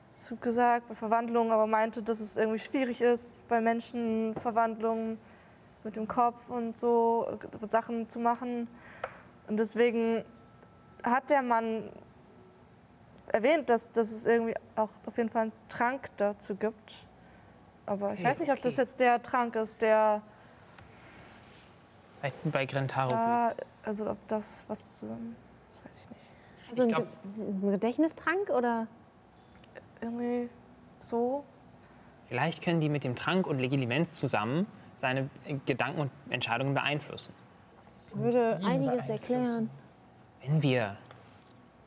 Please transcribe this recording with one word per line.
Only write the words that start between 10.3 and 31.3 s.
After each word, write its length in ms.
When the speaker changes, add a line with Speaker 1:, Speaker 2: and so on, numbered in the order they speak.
Speaker 1:
hat 280
der 120
Mann 480
erwähnt, 360
dass, 220
dass 220
es 140
irgendwie 280
auch 140
auf 100
jeden 140
Fall 120
einen 100
Trank 480
dazu 380
gibt. 520
Aber 260
ich 80
Speaker 2:
Okay, 80
Speaker 1:
weiß 120
nicht, 120
ob 100
das 120
Speaker 2:
okay. 80
Speaker 1:
jetzt 180
der 220
Trank 340
ist, 260
der 400
Speaker 2:
Bei, 120
bei 220
Grintaro 440
Speaker 1:
da, 380
Speaker 2:
liegt. 180
Speaker 1:
also 280
ob 180
das 400
was 180
zusammen, 480
das 160
weiß 200
ich 60
nicht. 200
Speaker 3:
Also 140
Speaker 2:
Ich 60
Speaker 3:
ein 60
Speaker 2:
glaub 140
Speaker 3:
Ge-, 60
ein 60
Gedächtnistrank 760
oder? 360
Speaker 1:
Irgendwie 480
so. 440